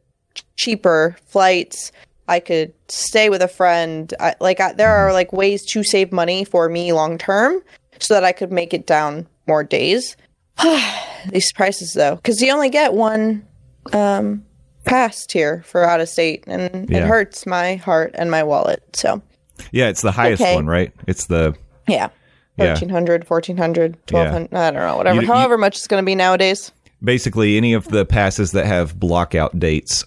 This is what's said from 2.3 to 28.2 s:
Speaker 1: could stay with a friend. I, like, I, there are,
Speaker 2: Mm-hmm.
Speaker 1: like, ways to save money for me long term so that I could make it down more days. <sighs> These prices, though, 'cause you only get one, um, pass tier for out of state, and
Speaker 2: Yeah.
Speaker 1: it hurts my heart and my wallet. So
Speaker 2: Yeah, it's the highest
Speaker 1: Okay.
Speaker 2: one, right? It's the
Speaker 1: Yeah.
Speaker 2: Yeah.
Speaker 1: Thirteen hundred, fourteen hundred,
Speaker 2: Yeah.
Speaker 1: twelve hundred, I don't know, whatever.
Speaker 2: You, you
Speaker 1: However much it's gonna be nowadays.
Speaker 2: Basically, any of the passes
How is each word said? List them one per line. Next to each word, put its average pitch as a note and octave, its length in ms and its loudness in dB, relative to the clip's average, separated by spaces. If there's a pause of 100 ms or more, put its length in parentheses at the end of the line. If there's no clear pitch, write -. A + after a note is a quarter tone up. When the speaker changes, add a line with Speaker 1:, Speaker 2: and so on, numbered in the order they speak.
Speaker 1:
could E3 340 -2 (140)
stay - 420 0
with F#3+ 100 0
a F3+ 80 2
friend. E3 720 0
I, E3+ 200 0
like, F#3 200 0
I, F#3+ 120 0
there G#3+ 180 2
are, G3+ 180 4
Speaker 2:
Mm-hmm. F#3+ 60 2
Speaker 1:
like, F#3 180 0
ways G3 340 0
to G#3+ 160 -4
save F#3+ 300 0
money F3+ 320 -2
for E3+ 240 0
me E3+ 240 -4
long D#3+ 240 0
term A#3+ 460 0 (380)
so - 120 -2
that G3 120 4
I F#3 80 4
could F3+ 200 -8
make F3 220 -2
it D#3+ 120 -6
down D3+ 400 0 (200)
more D3+ 180 2
days. E3 500 -2 (440)
<sighs> - 40 -2 (680)
These F#3+ 240 0
prices, F#3+ 400 -2
though, D3 280 2
'cause A3+ 200 0
you C4 100 2
only C#4+ 160 0
get D4 240 2
one, A3 540 0 (480)
um, G#3 500 0 (400)
pass B3 420 0
tier D#3 400 -2
for F3 180 0
out E3+ 160 2
of E3 100 -4
state, D#3+ 360 -2
and F3+ 440 -8
Speaker 2:
Yeah. - 80 0
Speaker 1:
it E3+ 60 2
hurts G#3+ 420 0
my F3+ 300 -2
heart E3 420 0
and E3+ 120 -2
my D#3+ 120 0
wallet. - 400 0 (120)
So - 280 -2 (500)
Speaker 2:
Yeah, A#2+ 160 2
it's G2 140 -4
the G#2 100 0
highest A#2 300 2
Speaker 1:
Okay. F3+ 120 4
Speaker 2:
one, D2+ 120 -2
right? F2 260 0 (140)
It's - 220 -6
the D#2+ 260 2 (320)
Speaker 1:
Yeah. C3 220 0 (480)
Speaker 2:
Yeah. F3+ 180 2
Speaker 1:
Thirteen E3 140 -4
hundred, E3+ 380 0
fourteen E3+ 300 -4
hundred, E3+ 380 0
Speaker 2:
Yeah. - 120 -20
Speaker 1:
twelve E3+ 240 2
hundred, E3 240 -6
I E3 160 0
don't - 100 -4
know, D#2+ 160 -2
whatever. F3+ 200 2
Speaker 2:
You, - 60 2
you A3+ 100 0
Speaker 1:
However B3 260 4
much G3+ 180 0
it's - 100 -10
gonna G3 160 0
be F#3+ 120 0
nowadays. F#3 580 2 (300)
Speaker 2:
Basically, A2 540 2
any A#2 180 2
of A2 140 -2
the G#2 180 2
passes G2+ 460 0